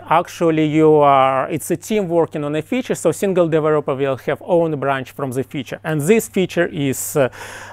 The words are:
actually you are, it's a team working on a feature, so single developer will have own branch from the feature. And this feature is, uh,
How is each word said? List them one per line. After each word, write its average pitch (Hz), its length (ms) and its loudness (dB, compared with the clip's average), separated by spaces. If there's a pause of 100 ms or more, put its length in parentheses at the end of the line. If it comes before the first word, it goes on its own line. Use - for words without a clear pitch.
(100)
actually 160 560 2
you 156 300 4
are, 135 520 4
it's - 220 -6
a 170 60 -2
team 208 300 -2
working 165 380 -2
on 147 100 -4
a 156 60 -2
feature, 247 340 -4
so 170 180 0
single 180 360 0
developer 151 460 0
will 135 240 -2
have - 260 -6
own 165 340 0
branch 135 340 -4
from 139 180 -8
the 127 120 -2
feature. - 400 -10
And 156 200 -4
this 220 260 2
feature 180 380 0
is, 143 500 -4
uh, 131 140 2 (420)